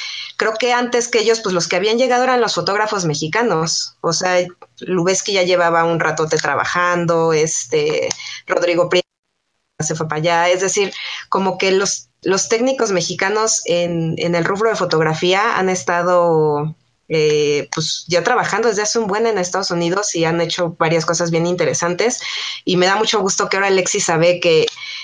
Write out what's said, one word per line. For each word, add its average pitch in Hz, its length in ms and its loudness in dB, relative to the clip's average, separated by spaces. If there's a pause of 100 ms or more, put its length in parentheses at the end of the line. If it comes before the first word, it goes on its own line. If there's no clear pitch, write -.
(380)
creo 214 160 0
que 240 180 -2
antes 240 380 0
que 233 100 2
ellos, 220 220 2
pues 190 120 -2
los 170 140 0
que - 80 0
habían 214 220 2
llegado 247 260 2
eran 254 180 2
los 208 140 0
fotógrafos 202 500 -2
mexicanos. 160 960 -2
O 165 120 0
sea, 180 240 0 (420)
Lubeski 185 540 -2
ya 185 100 2
llevaba 170 400 2
un 165 160 2
ratote 160 380 0
trabajando, 165 960 0
este, 156 760 0 (400)
Rodrigo 175 420 2
Prieto 180 180 2 (720)
se 156 160 -4
fue 156 120 -4
para 156 140 -4
allá. 170 280 2
Es 185 120 2
decir, 190 320 0 (360)
como 190 280 0
que 190 140 0
los, 190 360 -2 (140)
los 190 280 0
técnicos 240 420 0
mexicanos 196 720 -2
en, 170 520 0
en 170 180 -2
el 170 100 0
rubro 196 240 0
de 208 60 0
fotografía 180 840 0
han 185 120 0
estado, 170 1080 2 (340)
eh, 151 680 2
pues, - 320 -4
ya 247 160 2
trabajando 240 460 2
desde 381 140 0
hace - 160 -2
un 226 80 0
buen 214 200 0
en 214 100 0
Estados 185 340 -2
Unidos 175 440 -2
y 165 100 0
han 165 140 0
hecho 165 400 -2
varias 165 260 2
cosas 170 260 -2
bien 165 140 2
interesantes. 175 760 0 (420)
Y 180 140 0
me 180 80 4
da 190 100 2
mucho 214 260 0
gusto 190 280 0
que 190 80 -2
ahora 196 100 0
Alexis 190 380 0
Sabe, 170 340 2
que 165 260 4 (380)